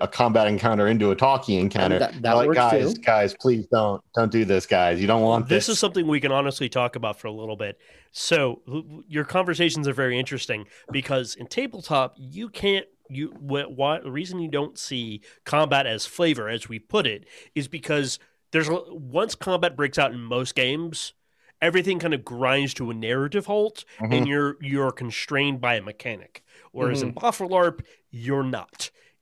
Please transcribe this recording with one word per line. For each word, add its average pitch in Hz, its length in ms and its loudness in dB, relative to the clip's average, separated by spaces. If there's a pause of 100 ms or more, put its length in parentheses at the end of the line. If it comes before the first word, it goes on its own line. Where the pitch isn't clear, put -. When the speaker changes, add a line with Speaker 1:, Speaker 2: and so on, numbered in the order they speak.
Speaker 1:
a 98 60 2
combat 113 400 6
encounter 104 400 4
into 107 240 4
a 95 40 2
talking 127 440 4
encounter. 92 400 2
Speaker 2:
That, 127 220 -2
that 117 140 4
Speaker 1:
Like, 120 120 4
Speaker 2:
works 156 100 4
Speaker 1:
"Guys, 123 360 4
Speaker 2:
too. 226 80 -12
Speaker 1:
guys, 104 380 4
please 117 280 2
don't, 107 360 2 (100)
don't 113 180 2
do 113 140 4
this, 95 200 2
guys. 90 360 4
You 101 60 2
don't 113 140 4
want 117 260 4
Speaker 3:
This 185 200 2
Speaker 1:
this." 226 80 0
Speaker 3:
is - 40 0
something 185 280 0
we 151 120 2
can 135 120 0
honestly 139 380 -2
talk 123 260 -2
about 113 240 -6
for - 80 -12
a 107 40 -8
little 110 240 -10
bit. 101 240 -8 (320)
So, 135 560 0
l-, 123 80 -10
l-, 156 320 -12
your 151 160 -4
conversations 165 640 0
are 139 60 0
very 123 260 -2
interesting 120 460 -6 (260)
because 131 440 -4
in 123 120 -14
tabletop, 175 680 -2
you 160 320 -14
can't, 196 360 -2 (240)
you, 139 200 -8
wh-, 139 460 -6
why, 143 240 0
the 147 120 -12
reason 180 280 -8
you 165 100 -6
don't 143 280 -4
see 117 440 -8 (240)
combat 143 420 2
as 110 180 -4
flavor, 143 440 0
as 113 180 -6
we 110 120 -10
put 196 280 -2
it, 104 180 -8 (300)
is 143 120 -2
because 147 520 -4 (320)
there's 160 160 2
a, 170 220 0
once 160 460 -4
combat 175 420 0
breaks 143 200 -2
out 139 140 2
in 120 80 -10
most 120 360 -4
games, 151 580 -2 (480)
everything 175 380 2
kind 165 140 -2
of 127 120 -4
grinds 131 500 0
to 120 140 -6
a 120 40 -6
narrative 131 520 -2
halt, 208 400 -2 (140)
Speaker 1:
Mm-hmm. 110 140 -2
Speaker 3:
and 123 140 4
you're, 143 340 0
you're 139 300 -2
constrained 135 680 -4
by 120 140 2
a 107 60 -4
mechanic. 104 600 -12 (280)
Whereas 131 300 -2
in 123 120 -4
Speaker 2:
Mm-hmm. - 120 -6
Speaker 3:
Boffer 202 240 -2
larp, 175 320 2 (280)
you're 131 340 -2
not. 123 460 -8 (320)